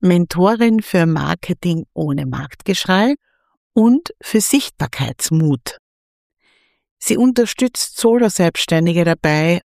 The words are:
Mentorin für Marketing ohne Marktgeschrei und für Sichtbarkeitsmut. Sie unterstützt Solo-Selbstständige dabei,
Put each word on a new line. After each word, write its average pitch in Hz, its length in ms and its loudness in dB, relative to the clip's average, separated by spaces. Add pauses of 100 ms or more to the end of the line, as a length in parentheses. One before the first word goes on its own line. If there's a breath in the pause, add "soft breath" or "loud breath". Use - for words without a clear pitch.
Mentorin 202 840 2
für 170 240 0
Marketing 165 840 -4
ohne 143 340 -4
Marktgeschrei 185 880 -2 (580)
und 240 480 2
für - 200 0
Sichtbarkeitsmut. - 1400 -2 (1200)
Sie - 180 -2
unterstützt 247 800 0
Solo-Selbstständige 175 1080 0
dabei, 165 560 0 (160)